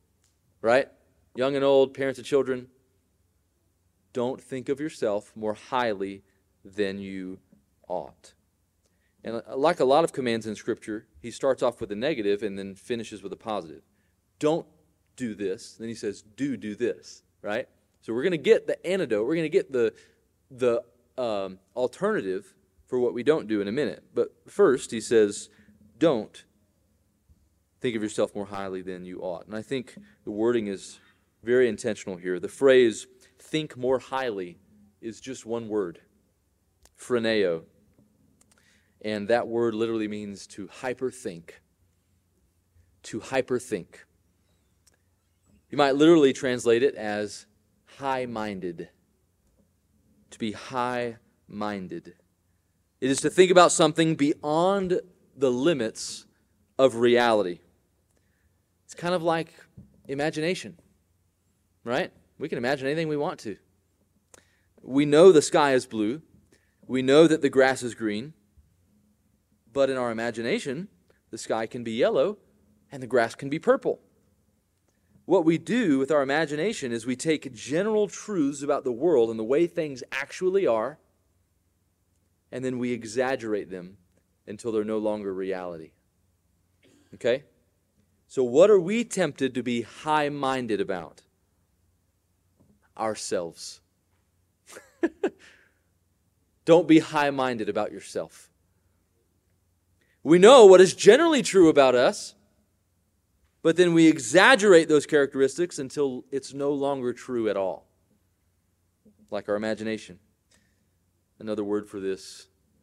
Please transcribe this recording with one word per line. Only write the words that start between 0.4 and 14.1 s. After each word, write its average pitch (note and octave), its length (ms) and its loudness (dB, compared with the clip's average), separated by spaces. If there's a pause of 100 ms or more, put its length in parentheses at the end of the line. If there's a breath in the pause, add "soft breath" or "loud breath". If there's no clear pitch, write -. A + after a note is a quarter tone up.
right? B2 260 2 (480)
Young C3+ 200 -2
and C3+ 80 -2
old, C3+ 300 4
parents C3 240 -6
and A#2 80 -18
children, B2+ 440 -2 (1400)
don't B2 300 -6
think C3 280 -12
of C#3 100 -6
yourself A2 560 -6
more G#2+ 180 -6
highly G2 680 -6 (420)
than G2 320 -6
you F#2+ 420 -12 (480)
ought. D#2 460 -12 (920)
And A2+ 200 -10 (120)
like D#3 240 0
a C#3 60 4
lot C#3+ 180 4
of E3 100 -4
commands A2+ 340 -4
in G#2 80 -8
Scripture, A2 500 -8 (140)
he A#2 100 -16
starts C3+ 320 -2
off B2 180 -2
with G2+ 120 -10
a G2+ 40 -6
negative G#2+ 460 -2
and G2 160 -8
then G2 160 -10
finishes A2 480 -10
with F#2+ 100 -14
a F2+ 60 -10
positive. F2+ 460 -10 (560)